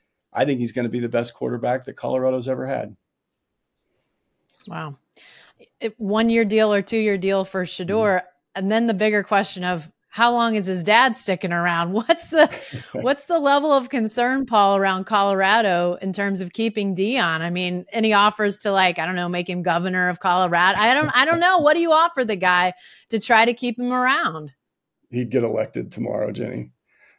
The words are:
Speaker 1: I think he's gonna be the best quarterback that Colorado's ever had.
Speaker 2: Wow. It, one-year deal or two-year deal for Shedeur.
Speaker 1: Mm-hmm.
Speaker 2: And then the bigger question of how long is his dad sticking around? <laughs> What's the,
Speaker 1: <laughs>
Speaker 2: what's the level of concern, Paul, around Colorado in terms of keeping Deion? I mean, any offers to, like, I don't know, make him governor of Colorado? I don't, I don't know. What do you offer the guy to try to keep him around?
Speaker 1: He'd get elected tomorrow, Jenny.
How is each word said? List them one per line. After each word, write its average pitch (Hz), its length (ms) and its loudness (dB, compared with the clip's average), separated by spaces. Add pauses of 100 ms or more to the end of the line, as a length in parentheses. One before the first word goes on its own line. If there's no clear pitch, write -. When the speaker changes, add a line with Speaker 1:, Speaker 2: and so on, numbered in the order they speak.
(340)
Speaker 1:
I 127 100 0
think 143 160 0
he's 117 120 -4
gonna 120 180 -4
be 123 100 -6
the 120 80 -4
best 120 280 -4
quarterback 123 480 -4
that 127 100 -14
Colorado's 131 540 -2
ever 131 180 -4
had. 117 300 -8 (1700)
Speaker 2:
Wow. 160 300 -12 (840)
It, 214 200 -6
one-year 226 460 2
deal 214 280 2
or 202 80 2
two-year 214 360 -2
deal 190 280 0
for 190 180 -4
Shedeur. 190 540 0
Speaker 1:
Mm-hmm. - 100 -6 (280)
Speaker 2:
And 196 160 -2
then 226 160 2
the 226 60 0
bigger 208 300 0
question 196 400 -2
of 175 260 -6 (200)
how 240 220 2
long 233 220 2
is 202 140 -2
his 185 160 -4
dad 226 340 4
sticking 180 340 -4
around? 170 420 0
<laughs> - 0 -
What's - 340 0
the, 311 200 4 (280)
Speaker 1:
<laughs> - 160 -14
Speaker 2:
what's 254 340 -4
the 339 140 0
level 285 340 2
of 247 160 0
concern, 240 560 -2
Paul, 202 300 4
around 196 300 0
Colorado 196 1000 2
in 190 100 -4
terms 196 260 -4
of 180 140 -8
keeping 214 420 -2
Deion? 185 460 0
I 170 80 -4
mean, 180 420 -4
any 220 220 0
offers 208 460 2
to, 208 120 -2
like, 185 280 2
I 160 80 -2
don't 180 80 -4
know, 180 120 -2
make 175 220 -4
him 180 140 -4
governor 180 460 0
of 175 100 -4
Colorado? 180 600 2
I 226 140 4
don't, 302 240 0
I 269 80 4
don't 330 140 0
know. 359 180 4
What 302 160 4
do 339 60 -2
you 330 140 2
offer 320 300 2
the 214 120 -2
guy 180 380 2 (360)
to 226 100 -2
try 226 240 4
to 240 120 2
keep 240 240 -4
him 247 120 -4
around? 254 600 -2 (580)
Speaker 1:
He'd 120 220 -4
get 127 100 2
elected 113 500 -4
tomorrow, 110 400 -6
Jenny. - 380 -8 (500)